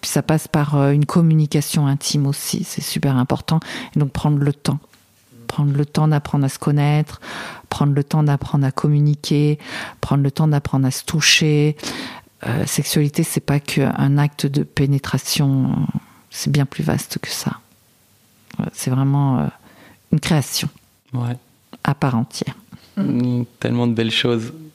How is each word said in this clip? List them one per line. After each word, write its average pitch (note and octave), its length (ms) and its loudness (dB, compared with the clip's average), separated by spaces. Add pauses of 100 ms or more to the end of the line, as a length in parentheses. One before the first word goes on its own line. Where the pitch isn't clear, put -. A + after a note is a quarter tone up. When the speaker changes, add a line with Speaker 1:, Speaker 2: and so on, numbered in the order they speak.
Speaker 1:
Puis - 80 -8
ça C#3+ 140 0
passe D#3 240 0
par, D3 280 0
euh, C#3 160 4
une D3 140 4
communication D#3 800 2
intime C#3 400 0
aussi, - 380 -4
c'est - 180 -10
super C#3+ 340 -2
important. B2+ 440 0 (360)
Et D3+ 40 2
donc C#3+ 100 2
prendre D3 300 0
le C#3+ 140 2
temps. C#3+ 260 -4 (680)
Prendre C#3+ 320 0
le C#3+ 80 2
temps D#3 220 2
d'apprendre D3 380 2
à C3+ 40 2
se - 80 -10
connaître, D3 640 0 (480)
prendre C#3+ 240 2
le C#3 100 2
temps D#3 200 0
d'apprendre C#3+ 420 2
à C3 60 0
communiquer, D3 880 2 (420)
prendre C#3 220 2
le C#3 80 2
temps D#3 160 2
d'apprendre C#3+ 400 2
à B2+ 40 0
se - 120 -8
toucher. D3+ 720 2 (720)
Euh, - 180 0
sexualité, D3 580 0
c'est - 180 -2
pas C#3+ 180 2
qu'un C#3 580 2
acte D3 280 0
de C#3+ 180 0
pénétration, C#3 1200 0 (420)
c'est - 220 -4
bien C#3+ 140 2
plus - 180 -8
vaste - 360 -2
que - 100 -12
ça. - 280 -6 (1000)
Ouais, D#3+ 120 -4
c'est - 200 -4
vraiment, C3+ 480 2
euh, D2 60 0 (680)
une D#3 80 2
création - 500 -2 (440)
Speaker 2:
Ouais. B2 220 -4 (480)
Speaker 1:
à C#3+ 120 0
part C3 200 0
entière. - 380 -4 (440)
Speaker 2:
Mmh, B2 460 0 (160)
tellement A#2+ 280 0
de A#2 60 0
belles A2+ 180 0
choses. A#2+ 420 -2 (220)